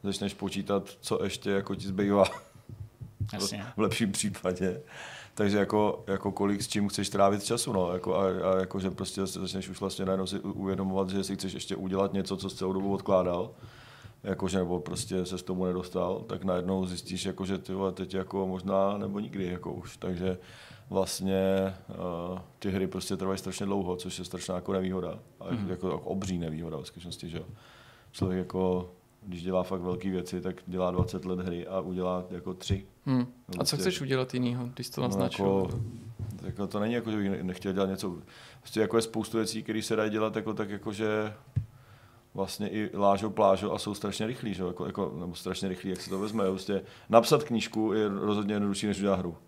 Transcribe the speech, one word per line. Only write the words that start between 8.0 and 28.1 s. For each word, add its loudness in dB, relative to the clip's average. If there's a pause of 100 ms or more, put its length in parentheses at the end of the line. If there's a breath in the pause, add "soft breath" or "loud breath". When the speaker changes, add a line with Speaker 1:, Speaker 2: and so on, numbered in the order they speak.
Speaker 1:
a, 4 (280)
a 6
jako, -2
že 0
prostě -4
se -6
začneš -4
už -10
vlastně -2
najednou 2
si -4
u-, -6
uvědomovat, 0
že 0
si -4
chceš -4
ještě -6
udělat 2
něco, 0
co -4
jsi -12
celou 0
dobu 0
odkládal, 4 (720 loud breath)
jakože, 0
nebo 2
prostě -2
se -4
s -8
tomu -2
nedostal, -2
tak -6
najednou 2
zjistíš, -6
jako, -4
že -2
ty -8
vole, 0
teď -6
jako 0
možná 2
nebo -4
nikdy, -4
jako -4
už. -10
Takže -2 (520 loud breath)
vlastně, 2 (540)
eh, -6 (180)
ty -2
hry 2
prostě -4
trvají 0
strašně -4
dlouho, 0
což -8
je -8
strašná -6
jako -4
nevýhoda. -2 (220)
A -14
Speaker 2:
Mhm. -2
Speaker 1:
jako, -4
jako -2
obří -2
nevýhoda -4
ve -8
skutečnosti, -12
že -8
jo. -8 (680 loud breath)